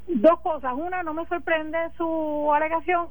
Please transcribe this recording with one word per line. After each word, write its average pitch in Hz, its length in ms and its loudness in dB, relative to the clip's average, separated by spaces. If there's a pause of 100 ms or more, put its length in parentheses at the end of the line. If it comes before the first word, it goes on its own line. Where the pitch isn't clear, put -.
dos 320 320 6
cosas. 269 360 -2
Una, 359 260 -4
no 311 120 -4
me 330 100 -4
sorprende 330 540 -2 (180)
su 311 560 0
alegación. 330 580 0